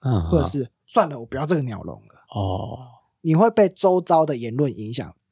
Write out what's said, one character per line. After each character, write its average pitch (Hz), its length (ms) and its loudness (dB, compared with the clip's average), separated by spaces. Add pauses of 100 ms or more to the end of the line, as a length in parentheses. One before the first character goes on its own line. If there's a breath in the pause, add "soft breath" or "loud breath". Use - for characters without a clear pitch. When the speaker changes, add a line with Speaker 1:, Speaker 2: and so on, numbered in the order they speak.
Speaker 1:
嗯， 127 120 0
嗯。 82 140 0
Speaker 2:
或 170 100 4
者 139 60 0
是 131 240 -4 (160)
，“算 202 220 2
了， 143 100 -10
我 117 80 -14
不 131 120 -10
要 139 80 -4
这 170 100 0
个 151 60 0
鸟 117 220 -6
笼 82 120 -12
了。” - 200 -20 (200)
Speaker 1:
哦。 98 440 -4 (420)
Speaker 2:
你 160 120 2
会 202 160 6
被 214 200 4
周 185 320 2
遭 160 240 4
的 151 100 -2
言 117 180 -6
论 127 240 -2
影 110 160 -8
响， 113 220 -10 (160)